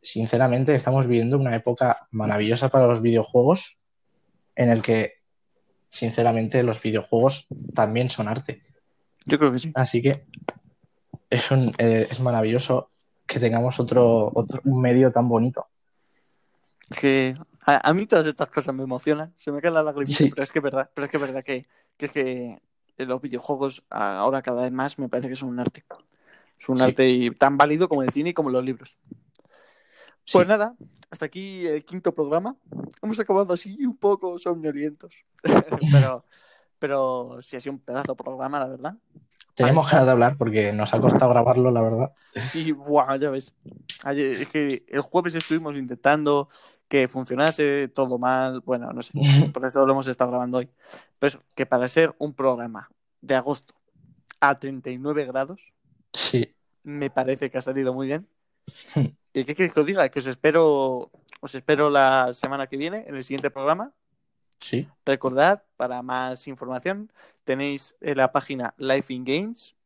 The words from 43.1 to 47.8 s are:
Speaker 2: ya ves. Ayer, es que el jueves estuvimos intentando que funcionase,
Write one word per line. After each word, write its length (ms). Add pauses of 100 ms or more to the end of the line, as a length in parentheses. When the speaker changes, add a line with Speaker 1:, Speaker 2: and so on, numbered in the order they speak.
Speaker 2:
ya 120
ves. 240 (500)
Ayer, 380
es 60
que 400
el 140
jueves 320
estuvimos 420
intentando 720 (400)
que 200
funcionase, 800